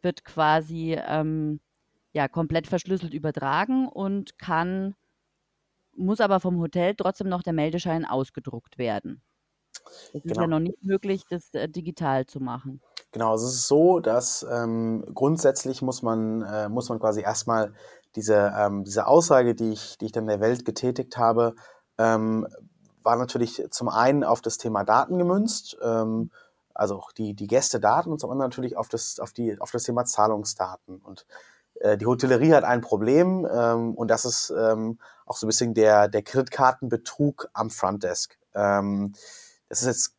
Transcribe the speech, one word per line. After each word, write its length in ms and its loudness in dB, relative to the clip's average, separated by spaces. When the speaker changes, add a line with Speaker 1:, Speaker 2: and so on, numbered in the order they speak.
Speaker 1:
wird 220 -4
quasi, 720 0
ähm, 600 -4
ja, 160 0
komplett 380 -2
verschlüsselt 460 -4
übertragen 760 -2
und 520 -6
kann, 560 -2
muss 260 0
aber 200 4
vom 180 0
Hotel 360 0
trotzdem 340 -4
noch 140 -4
der 100 -4
Meldeschein 540 -2
ausgedruckt 720 -6
werden. 440 -4
Es 120 -12
ist 140 -4
ja 80 2
Speaker 2:
Genau. 0 -
Speaker 1:
noch 140 0
nicht 220 -4
möglich, 460 -2
das, 240 -10
äh, 160 -4
digital 580 -4
zu 140 -12
machen. 400 -8
Speaker 2:
Genau, 200 0
also 140 0
es 80 -4
ist 140 -4
so, 320 6
dass, 500 -2
ähm, 540 -2
grundsätzlich 680 0
muss 200 -4
man, 400 -2
äh, 260 -4
muss 200 -6
man 100 -4
quasi 240 0
erstmal 500 -2
diese, 400 4
ähm, 280 0
diese 220 -2
Aussage, 480 6
die 180 -2
ich, 260 -12
die 80 -8
ich 60 -8
dann 140 -4
der 140 0
Welt 240 0
getätigt 520 -4
habe, 380 2
ähm, 500 2
war 140 4
natürlich 540 -4
zum 180 -4
einen 360 4
auf 180 0
das 160 -4
Thema 260 -2
Daten 340 2
gemünzt, 640 0
ähm, 480 -2
also 220 -2
auch 160 -18
die, 220 -6
die 120 -8
Gästedaten 680 2
und 80 -6
zum 100 -6
anderen 200 -2
natürlich 260 -8
auf 120 -4
das, 320 -8
auf 120 -10
die, 260 -4
auf 120 -10
das 140 -4
Thema 200 -2
Zahlungsdaten. 920 -2
Und, 280 -20
äh, 200 2
die 100 -4
Hotellerie 460 4
hat 120 8
ein 180 2
Problem, 680 2
ähm, 440 0
und 160 -4
das 160 2
ist, 300 -4
ähm, 420 0
auch 140 -8
so 80 -4
ein 20 0
bisschen 260 0
der, 340 8
der 140 -2
Kreditkartenbetrug 1300 0
am 160 -4
Frontdesk. 680 -4
Ähm, 600 0
das 140 -4
ist 40 0
jetzt 320 -2